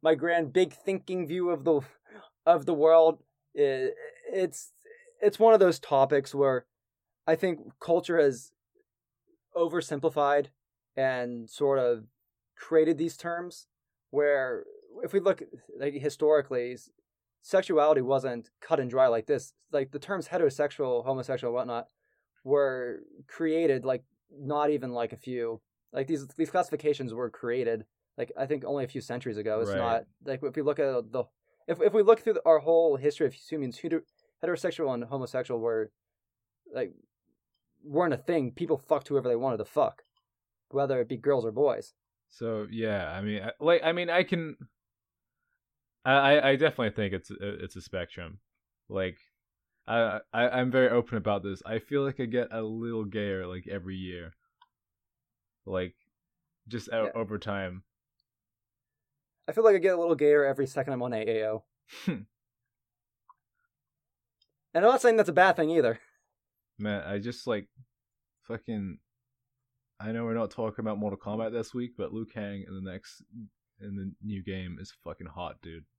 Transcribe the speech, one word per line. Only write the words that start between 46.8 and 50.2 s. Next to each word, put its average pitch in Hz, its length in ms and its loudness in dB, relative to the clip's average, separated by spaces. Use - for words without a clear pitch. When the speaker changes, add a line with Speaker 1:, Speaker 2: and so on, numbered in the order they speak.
Speaker 2:
think 101 160 -2
it's 92 180 -8
a, 104 60 -12
it's 92 120 -14
a 90 60 -14
spectrum. 87 560 -12
Like, 92 300 -6
I, 110 340 0